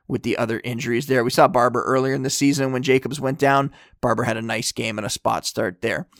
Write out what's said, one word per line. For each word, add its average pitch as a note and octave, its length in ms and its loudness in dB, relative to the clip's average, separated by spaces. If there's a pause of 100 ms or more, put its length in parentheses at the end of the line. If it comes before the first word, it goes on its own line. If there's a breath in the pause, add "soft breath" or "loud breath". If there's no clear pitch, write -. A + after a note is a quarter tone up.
with - 180 -4
the A#2+ 120 0
other A2+ 260 -2
injuries A#2+ 440 -4
there. C3 180 2
We B2+ 60 0
saw C#3+ 180 6
Barber A#2+ 340 2
earlier C3 300 0
in C3+ 100 -4
the C3 60 -4
season C#3 420 0
when B2+ 120 -2
Jacobs C3 360 2
went C3 200 -4
down. C#3 340 2 (300 soft breath)
Barber A#2+ 220 2
had A2+ 120 0
a A2 60 -6
nice A2+ 300 -4
game A2+ 260 -4
and G#2 80 -6
a G2+ 40 -4
spot - 360 -2
start G#2+ 340 -4
there. A2 260 -2 (140 soft breath)